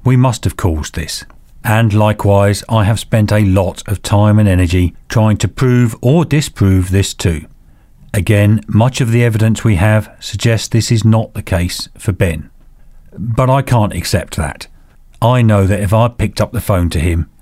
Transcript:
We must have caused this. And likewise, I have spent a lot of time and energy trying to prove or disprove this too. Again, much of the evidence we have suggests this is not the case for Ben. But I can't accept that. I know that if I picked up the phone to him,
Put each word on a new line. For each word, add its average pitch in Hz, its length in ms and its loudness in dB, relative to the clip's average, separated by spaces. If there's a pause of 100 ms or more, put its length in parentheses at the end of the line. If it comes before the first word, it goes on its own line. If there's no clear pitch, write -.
We 127 120 2
must 127 280 0
have - 120 -2
caused 78 400 -4
this. - 280 -10 (400)
And 110 280 2
likewise, 101 760 2
I 113 160 2
have 107 160 0
spent 107 320 0
a 104 120 2
lot 95 440 0
of 98 140 -4
time 104 360 2
and 104 100 4
energy 90 460 2 (140)
trying 110 300 2
to 98 100 -2
prove 123 520 0
or 151 240 2
disprove 95 680 0
this 95 220 0
too. 82 340 -4 (680)
Again, 104 540 2
much 123 320 0
of 117 100 0
the 120 140 2
evidence 110 400 0
we 110 120 2
have 107 440 0
suggests 110 480 -2
this 113 240 0
is 110 120 0
not 110 300 2
the 104 80 -10
case - 460 -4 (100)
for - 140 -4
Ben. 80 380 -4 (680)
But 127 320 -2
I 135 120 2
can't 107 300 0
accept - 440 -6
that. - 320 -8 (520)
I 123 220 2
know 104 240 2
that 98 140 0
if 98 120 -2
I 113 160 2
picked - 320 -6
up - 120 -2
the 101 80 -4
phone 90 300 0
to 82 100 -4
him, 82 280 -2 (140)